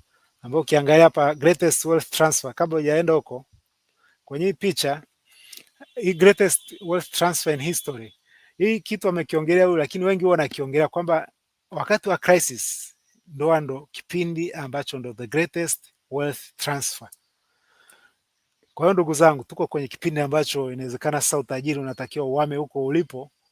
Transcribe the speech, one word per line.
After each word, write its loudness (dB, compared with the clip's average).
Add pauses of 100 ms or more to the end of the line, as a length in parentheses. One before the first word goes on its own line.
(420)
ambaye -2
ukiangalia 6
hapa, 4
greatest 2
wealth 0
transfer, 0
kabla -2
hujaenda 2
huko, -4 (800)
kwenye -4
hii 0
picha, -2 (920)
hii 0
greatest 4
wealth -4
transfer 0
in -6
history. -8 (440)
Hii 2
kitu -4
amekiongelea 2
huyu, 4
lakini -2
wengi 2
huwa 4
wanakiongelea 2
kwamba -2 (400)
wakati -2
wa 0
crisis, 0 (320)
ndoa 0
ndo -10
kipindi -6
ambacho -8
ndo -12
the -12
greatest -4 (180)
wealth -4 (160)
transfer. -8 (1600)
Kwa -2
hiyo 4
ndugu 0
zangu, 4
tuko -6
kwenye -6
kipindi -4
ambacho -2
inawezekana -4
sasa 0
utajiri -4
unatakiwa -8
uhame -2
huko -6
ulipo, -4 (200)